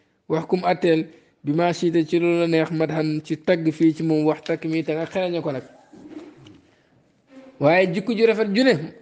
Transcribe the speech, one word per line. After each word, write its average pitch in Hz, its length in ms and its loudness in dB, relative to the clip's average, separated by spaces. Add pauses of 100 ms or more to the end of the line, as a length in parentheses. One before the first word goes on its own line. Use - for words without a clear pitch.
(280)
"واحكم، 160 360 -2
atteel, 170 400 2 (400)
بما 165 280 0
شئت، 165 360 0
ci 175 120 0
loolu 170 200 2
la 170 60 2
neex, 160 240 2
مدحا، 156 540 -2
ci 156 140 -6
tagg 165 320 0
fii 156 240 2
ci 156 80 -8
moom, 156 240 0
واحتكمي، 160 580 -2
te 165 80 -4
nga 160 140 -4
xereñe 175 360 -4
ko 156 100 -4
nag. 127 100 -6 (2000)
Waaye 175 340 4
jikko 214 200 -4
ju 226 120 2
rafet 214 280 2
ju 233 100 4
ne, 165 380 2